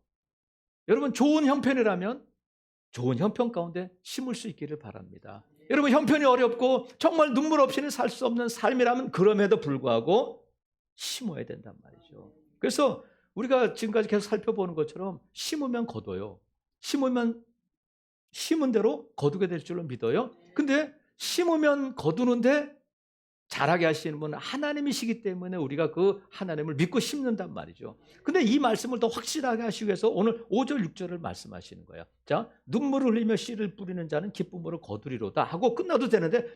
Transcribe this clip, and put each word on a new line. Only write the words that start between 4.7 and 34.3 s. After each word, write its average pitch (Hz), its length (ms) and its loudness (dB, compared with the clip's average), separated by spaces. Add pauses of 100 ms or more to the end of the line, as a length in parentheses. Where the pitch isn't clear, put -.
바랍니다. 101 680 -18 (260)
여러분 285 200 4
형편이 294 340 6
어렵고 254 640 4 (100)
정말 311 340 4
눈물 302 280 2
없이는 277 300 2
살 247 180 -2
수 - 180 -4
없는 233 220 0
삶이라면 247 640 2
그럼에도 196 480 4
불구하고 135 840 0 (500)
심어야 156 480 -8
된단 113 380 -14
말이죠. - 520 -20 (240)
그래서 - 460 0 (300)
우리가 247 400 2
지금까지 220 340 0
계속 202 200 0
살펴보는 190 460 -2
것처럼 170 460 -4 (120)
심으면 247 540 -4
거둬요. 101 540 -8 (400)
심으면 247 640 0 (880)
심은 294 400 0
대로 214 420 2
거두게 180 320 0
될 170 180 -4
줄로 175 200 -6
믿어요. 131 500 -2 (200)
근데 294 400 2 (220)
심으면 302 800 2
거두는데 247 840 2 (720)
자라게 165 360 2
하시는 156 340 0
분은 151 200 -6
하나님이시기 285 840 -4
때문에 180 380 -4
우리가 147 320 0
그 190 400 2
하나님을 156 440 -6
믿고 170 260 2
심는단 240 520 -4
말이죠. 90 460 -14 (240)
근데 339 200 2
이 240 160 4
말씀을 240 400 0
더 233 100 2
확실하게 240 540 -2
하시기 220 220 -6
위해서 208 240 2
오늘 226 400 0
오 247 160 2
절, 277 180 -2
육 160 140 -6
절을 175 220 -8
말씀하시는 92 640 -12
거예요. 85 220 -18 (180)
자, 180 240 -2 (160)
"눈물을 269 440 0
흘리며 220 280 2
씨를 214 400 -6
뿌리는 180 320 -8
자는 165 240 -4